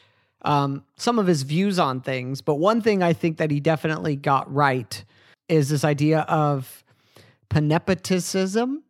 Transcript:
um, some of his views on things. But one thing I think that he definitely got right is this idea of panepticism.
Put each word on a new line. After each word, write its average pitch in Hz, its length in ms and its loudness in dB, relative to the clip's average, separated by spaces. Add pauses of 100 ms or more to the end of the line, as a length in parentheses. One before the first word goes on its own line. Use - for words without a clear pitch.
(420)
um, 143 420 -2 (120)
some 240 220 -2
of 196 80 2
his 156 160 2
views 175 360 0
on 131 240 0
things. 131 400 -6
But 151 140 0
one 208 260 2
thing 208 200 2
I 170 120 4
think 165 240 -2
that 156 120 -2
he 143 100 -2
definitely 160 560 -2
got 143 360 -2
right 135 500 0 (460)
is 151 220 2
this 147 140 0
idea 151 360 2
of 147 640 -2 (680)
panepticism. 190 1300 0 (120)